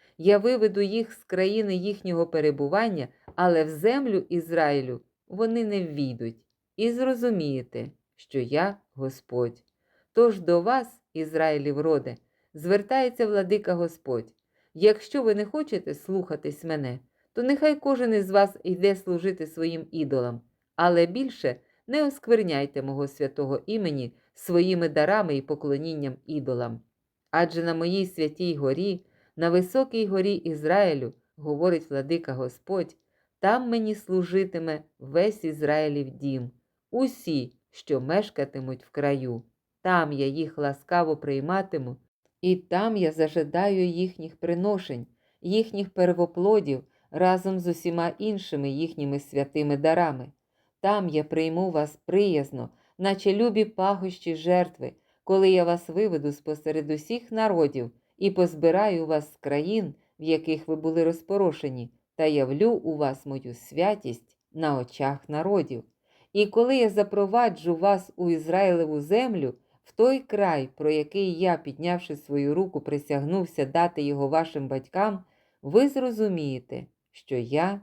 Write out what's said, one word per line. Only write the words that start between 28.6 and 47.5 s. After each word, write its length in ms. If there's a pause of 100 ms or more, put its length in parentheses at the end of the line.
на 140
високій 560
горі 280
Ізраїлю, 800 (240)
говорить 540
владика 420
Господь, 640 (420)
там 320
мені 240
служитиме 880 (160)
весь 460
Ізраїлів 680
дім, 400 (400)
усі, 600 (180)
що 300
мешкатимуть 840
в 60
краю. 520 (400)
Там 300
я 140
їх 320
ласкаво 580
прийматиму, 800 (440)
і 160
там 400
я 160
зажадаю 720
їхніх 500
приношень, 720 (340)
їхніх 500
первоплодів 920 (260)
разом 480